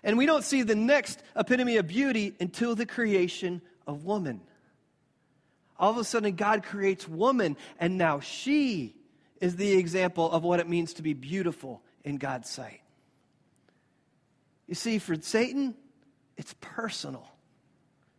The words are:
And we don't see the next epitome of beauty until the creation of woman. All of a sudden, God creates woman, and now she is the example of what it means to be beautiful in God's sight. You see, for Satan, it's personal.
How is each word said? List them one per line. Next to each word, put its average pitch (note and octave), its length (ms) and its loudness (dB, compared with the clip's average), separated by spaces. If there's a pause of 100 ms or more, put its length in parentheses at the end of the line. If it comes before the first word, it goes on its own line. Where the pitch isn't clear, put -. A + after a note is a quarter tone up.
And G#3+ 160 4
we C#4 80 4
don't D4+ 160 4
see C4+ 180 2
the A3 140 2
next B3 480 2 (120)
epitome A#3+ 420 2
of F3+ 100 2
beauty A3 520 0
until A3+ 360 -2
the A3+ 100 -2
creation F3+ 760 0 (260)
of D3 160 -10
woman. E3 380 -4 (1400)
All G3 120 6
of A3+ 60 -2
a A#3 60 -2
sudden, G#3 320 0
God G#3 280 2
creates G3 440 -2
woman, F#3 500 2 (220)
and F3+ 180 0
now D#3 220 2
she A#3+ 760 -2 (460)
is F3+ 160 0
the G3+ 180 2
example F3 580 2
of E3 120 2
what F3 160 4
it E3+ 80 0
means E3+ 280 -2
to D#3+ 80 -12
be D#3 100 0
beautiful C#3 680 -6 (200)
in C#3+ 140 -6
God's C3 320 -6
sight. A#2+ 320 -12 (1800)
You - 80 -8
see, A3 240 0
for E3+ 240 -2
Satan, B3 540 0 (600)
it's - 220 -16
personal. - 680 -10 (880)